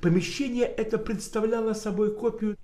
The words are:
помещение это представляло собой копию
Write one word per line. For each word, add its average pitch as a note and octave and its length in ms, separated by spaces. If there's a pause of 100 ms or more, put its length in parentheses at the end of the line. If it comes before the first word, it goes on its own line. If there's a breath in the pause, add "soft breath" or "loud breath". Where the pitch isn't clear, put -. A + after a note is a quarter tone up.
помещение A#3+ 640
это G#3+ 340
представляло A3 760
собой G#3 400
копию G#3+ 500